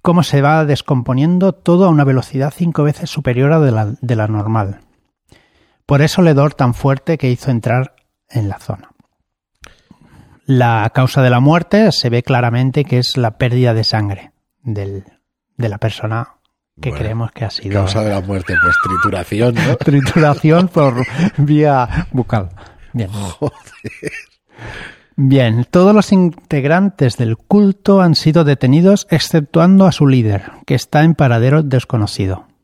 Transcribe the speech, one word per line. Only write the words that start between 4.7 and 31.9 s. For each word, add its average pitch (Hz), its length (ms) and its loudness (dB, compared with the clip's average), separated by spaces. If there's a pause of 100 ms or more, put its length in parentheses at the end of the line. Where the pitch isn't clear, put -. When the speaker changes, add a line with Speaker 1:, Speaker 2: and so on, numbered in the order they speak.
Speaker 1:
Por 143 160 2
eso 160 200 0
el 170 80 6
hedor 143 260 2
tan 123 180 0
fuerte 139 460 -2
que 131 100 -2
hizo 123 220 -4
entrar 123 440 -2 (340)
en 107 200 -4
la 98 100 -10
zona. - 300 -12 (1600)
La 117 480 2
causa 135 280 0
de 127 80 4
la 123 100 2
muerte 170 520 2
se - 180 -4
ve 120 140 0
claramente 127 640 0
que 127 120 -2
es - 200 -2
la 113 200 -2
pérdida 123 360 0
de 110 100 0
sangre 101 480 -4 (320)
del, 98 420 -10 (520)
de 117 120 -2
la 101 80 -8
persona 113 580 -6 (460)
que 123 80 -8
Speaker 2:
Bueno, 78 140 -8
Speaker 1:
creemos 110 280 -6
que - 140 -10
ha 101 60 -8
sido 98 300 -10
Speaker 2:
causa 98 200 -2
de 107 80 -4
la 98 120 -4
muerte, 95 380 -8
pues - 240 0
trituración, 120 680 -2
¿no? 143 220 0
Speaker 1:
<laughs> - 20 -12
Trituración 151 920 2
por 131 360 0 (320)
vía 147 760 0
bucal. 113 380 -4 (440)
Bien. 101 180 -6
Speaker 2:
Joder. 101 420 -8 (1600)
Speaker 1:
Bien, 127 540 2
todos 185 240 4
los 208 180 2
integrantes 165 1040 0
del 113 200 -2
culto 196 640 2
han 165 140 4
sido 165 300 2
detenidos, 147 680 2
exceptuando 170 720 2
a 165 60 4
su 147 160 2
líder, 110 440 0 (140)
que - 80 -4
está 147 300 0
en 165 100 4
paradero 131 480 2
desconocido. 107 840 -4 (160)